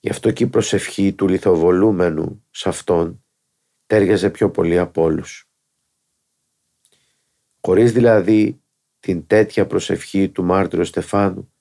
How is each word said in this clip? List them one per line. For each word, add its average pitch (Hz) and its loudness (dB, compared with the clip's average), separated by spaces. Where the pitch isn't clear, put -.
Γι' - -6
αυτό - -2
και 117 -2
η - -2
προσευχή 98 -2
του 98 -2
λιθοβολούμενου 90 0
σε - -8
αυτόν 85 -4
τέριαζε 98 2
πιο - -2
πολύ 85 0
απ' 87 -4
όλους. - -4
Χωρίς 110 2
δηλαδή 107 2
την 87 -6
τέτοια 104 2
προσευχή - -4
του 90 -6
μάρτυρου 87 0
Στεφάνου 95 -4